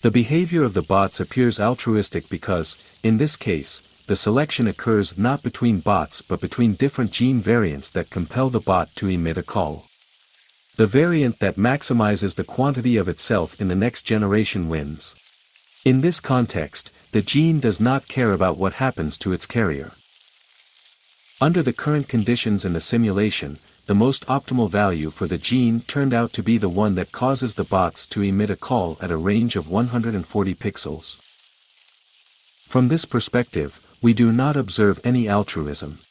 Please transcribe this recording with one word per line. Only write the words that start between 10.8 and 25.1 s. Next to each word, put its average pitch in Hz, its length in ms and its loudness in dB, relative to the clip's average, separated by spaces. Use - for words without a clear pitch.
variant 143 520 2
that 95 160 0
maximizes 107 800 0
the - 80 -6
quantity 127 540 0
of 95 120 0
itself 87 520 -2
in 101 80 -2
the 90 80 0
next 113 260 0
generation 104 680 0
wins. 76 460 -6
In 131 160 4
this 165 180 2
context, - 720 -2
the 107 100 2
gene 156 380 2
does 113 200 0
not 123 280 0
care 117 240 0
about 92 260 0
what 95 160 -2
happens 90 440 -4
to 95 140 -2
its 90 140 -4
carrier. 76 460 -2
Under 165 220 2
the 123 100 0
current 147 360 -2
conditions 113 560 0
in 92 80 -2
the 82 80 0
simulation, 101 800 0
the 104 80 2
most 127 320 4
optimal 123 420 0
value 87 420 0